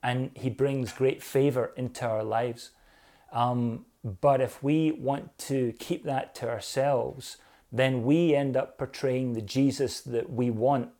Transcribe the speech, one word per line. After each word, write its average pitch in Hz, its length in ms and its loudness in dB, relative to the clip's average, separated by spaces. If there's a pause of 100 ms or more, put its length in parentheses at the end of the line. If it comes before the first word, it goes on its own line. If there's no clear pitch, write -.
and 127 320 -2
he - 140 -4
brings 135 440 0
great 131 300 0
favor 135 540 2
into 123 300 -6
our 110 160 0
lives. 117 480 -2 (640)
Um, 120 520 0 (180)
but 131 380 4
if - 220 -2
we 156 300 4
want 139 460 -4
to 127 400 -2
keep - 260 -6
that 139 320 -4
to 117 120 -6
ourselves, 127 880 -2 (360)
then 127 320 2
we 156 300 4
end 139 220 2
up - 220 -4
portraying 131 560 -2
the 110 80 -4
Jesus 135 580 0
that 117 300 -4
we 123 200 0
want 120 380 0 (120)